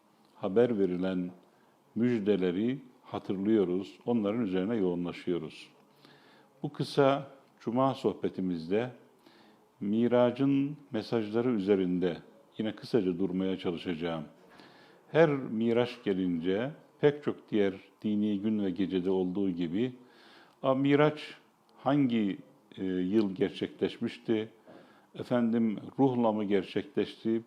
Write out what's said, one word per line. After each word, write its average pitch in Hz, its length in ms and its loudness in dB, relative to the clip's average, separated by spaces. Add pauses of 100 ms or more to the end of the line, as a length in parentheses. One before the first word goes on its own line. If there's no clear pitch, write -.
(360)
haber 107 440 2
verilen 90 520 0 (640)
müjdeleri 107 840 0 (240)
hatırlıyoruz, 98 1000 0
onların 117 360 0
üzerine 95 340 -2
yoğunlaşıyoruz. 87 920 -4 (920)
Bu 147 100 -6
kısa 139 540 2 (320)
Cuma 127 340 0
sohbetimizde 92 960 -2 (880)
Miracın 123 960 2 (140)
mesajları 113 580 -2
üzerinde 92 680 2 (400)
yine 107 180 -4
kısaca 92 440 0
durmaya 95 380 -2
çalışacağım. 82 640 -6 (880)
Her 156 180 6
Miraç 117 760 0
gelince 92 680 0 (300)
pek 143 220 2
çok - 280 -6
diğer 101 220 2 (300)
dini 104 360 0
gün 107 240 -2
ve 95 80 0
gecede 90 380 -2
olduğu 95 400 0
gibi, 90 420 -2 (720)
"A, 135 100 2
Miraç 143 460 4 (640)
hangi, 120 540 2 (400)
e, 95 80 -4
yıl 92 500 2
gerçekleşmişti? 107 1120 -4 (720)
Efendim 117 580 0 (220)
ruhla 123 320 4
mı 107 120 0
gerçekleşti, 101 1040 -2